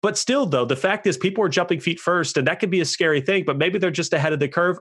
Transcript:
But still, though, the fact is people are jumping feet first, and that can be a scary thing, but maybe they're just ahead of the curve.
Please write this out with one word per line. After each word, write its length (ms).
But 160
still, 280
though, 180
the 140
fact 300
is 100
people 260
are 60
jumping 320
feet 180
first, 380
and 100
that 140
can 80
be 100
a 60
scary 340
thing, 240
but 140
maybe 220
they're 120
just 220
ahead 180
of 80
the 80
curve. 340